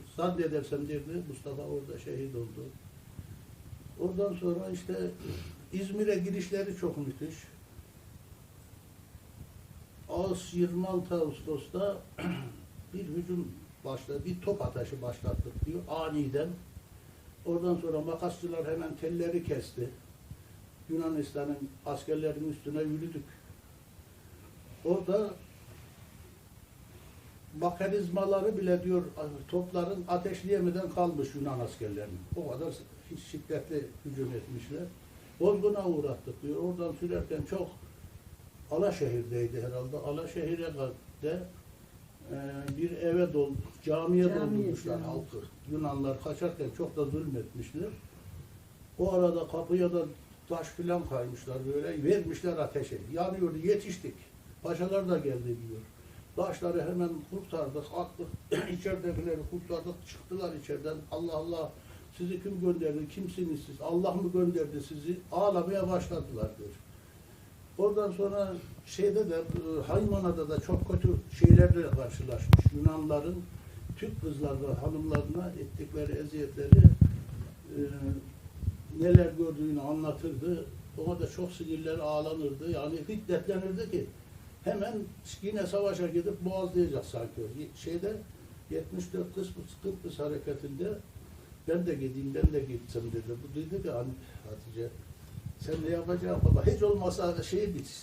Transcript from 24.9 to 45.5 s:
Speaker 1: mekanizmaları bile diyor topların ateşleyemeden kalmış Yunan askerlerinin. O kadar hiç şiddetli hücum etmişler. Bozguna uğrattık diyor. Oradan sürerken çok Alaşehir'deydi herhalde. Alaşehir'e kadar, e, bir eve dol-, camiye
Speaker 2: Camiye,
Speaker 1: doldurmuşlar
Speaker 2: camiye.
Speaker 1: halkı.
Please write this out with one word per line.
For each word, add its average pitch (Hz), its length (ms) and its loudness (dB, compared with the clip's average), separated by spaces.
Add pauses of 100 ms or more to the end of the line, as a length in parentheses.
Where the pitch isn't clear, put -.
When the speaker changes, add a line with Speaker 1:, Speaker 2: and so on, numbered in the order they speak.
Speaker 1:
mekanizmaları 190 960 2
bile 180 260 4
diyor 180 200 4 (440)
topların 180 600 -2
ateşleyemeden 180 840 0
kalmış 165 460 2
Yunan 135 240 -2
askerlerinin. 104 600 -6 (160)
O 151 160 -4
kadar 151 220 -4 (380)
hiç - 80 -10
şiddetli 147 680 -6 (180)
hücum 131 280 -4
etmişler. 127 500 -8 (560)
Bozguna 202 480 4
uğrattık 139 560 -2
diyor. 147 200 -2
Oradan 175 300 -2
sürerken 170 560 -2
çok 185 200 -2 (1040)
Alaşehir'deydi 120 880 0
herhalde. 127 360 -4
Alaşehir'e 165 760 -4
kadar, 139 180 -4 (340)
e, - 1120 -8 (400)
bir 170 140 0
eve 170 420 2
dol-, 139 180 4 (320)
camiye 165 400 4
Speaker 2:
Camiye, 165 180 4
Speaker 1:
doldurmuşlar 165 520 0
Speaker 2:
camiye. 160 160 -4
Speaker 1:
halkı. - 280 -6 (340)